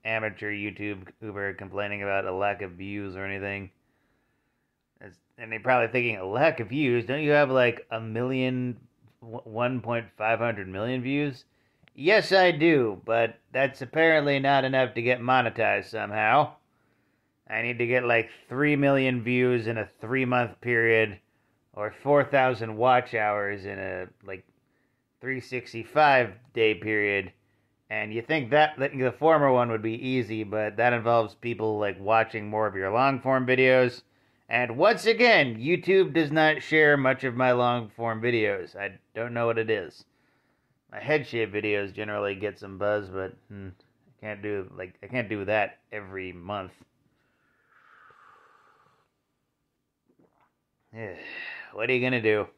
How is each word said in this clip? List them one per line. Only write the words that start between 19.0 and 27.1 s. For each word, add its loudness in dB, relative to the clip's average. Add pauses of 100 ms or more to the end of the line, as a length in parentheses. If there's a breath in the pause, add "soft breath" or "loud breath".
views 2
in -4
a -6 (120)
three-month -2
period, 2 (520)
or -6
four 2
thousand 0
watch 2
hours -2
in -10
a, -8 (160)
like, -14 (760)
three -6
sixty-five 2 (200)
day 4
period. -2 (580)